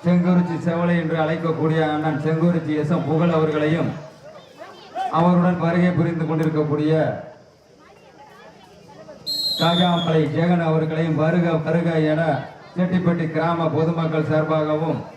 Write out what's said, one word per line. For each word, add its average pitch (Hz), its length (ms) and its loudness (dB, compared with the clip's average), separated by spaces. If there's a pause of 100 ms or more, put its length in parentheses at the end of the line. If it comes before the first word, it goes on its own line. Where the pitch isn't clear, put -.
செங்குறிச்சி 175 600 2
செவலை 170 360 0
என்று 160 160 -2
அழைக்கக்கூடிய 160 680 0
அண்ணன் 151 420 -2
செங்குறிச்சி 160 540 0
எஸ் 147 120 -2
எம் 160 160 0
புகழ் 160 240 2
அவர்களையும், 151 640 0 (1200)
அவருடன் 175 460 4
வருகை 175 320 2
புரிந்து 160 360 0
கொண்டிருக்கக்கூடிய 151 1000 0 (2250)
காஜாமலை 170 760 2
ஜெகன் 170 280 2
அவர்களையும் 156 520 0
வருக 165 340 2
வருக 160 400 0
என 156 480 0 (380)
செட்டிப்பட்டி 170 540 0
கிராம 165 380 -2
பொதுமக்கள் 160 540 -2
சார்பாகவும் 156 840 -2 (120)